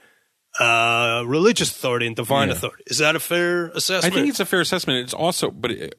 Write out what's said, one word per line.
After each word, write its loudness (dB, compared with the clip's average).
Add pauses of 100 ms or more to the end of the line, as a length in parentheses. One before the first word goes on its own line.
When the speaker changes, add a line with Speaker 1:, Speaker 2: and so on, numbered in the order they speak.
(600)
Speaker 1:
uh, 2
religious 2
authority -2
and -4
divine 2
Speaker 2:
Yeah. -2
Speaker 1:
authority. -8
Is -2
that 2
a -6
fair 0
assessment? 0
Speaker 2:
I -2
think 2
it's -2
a -2
fair 2
assessment. 0
It's -8
also, 0
but -4
it, -8